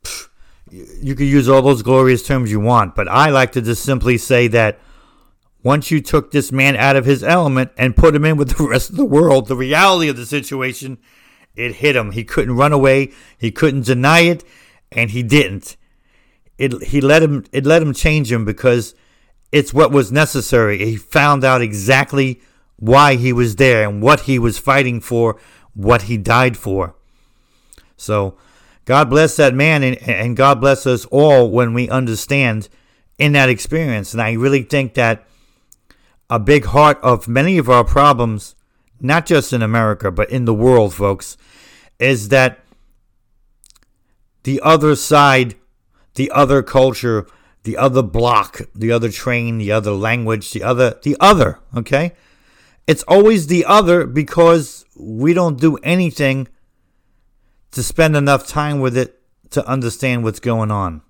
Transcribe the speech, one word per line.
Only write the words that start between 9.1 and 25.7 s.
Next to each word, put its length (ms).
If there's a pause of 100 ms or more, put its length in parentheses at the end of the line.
the 80
reality 540
of 80
the 80
situation, 720 (580)
it 200
hit 200
him. 160
He 120
couldn't 340
run 160
away. 400 (240)
He 140
couldn't 340
deny 340
it, 240 (480)
and 200
he 120
didn't. 540 (800)
It, 260
he 180
let 220
him, 280
it 140
let 160
him 120
change 380
him 140
because 480 (580)
it's 220
what 180
was 200
necessary. 680
He 200
found 460
out 180
exactly 800 (360)
why 380
he 180
was 220
there 320
and 140
what 200
he 160
was 220
fighting 400
for, 400 (340)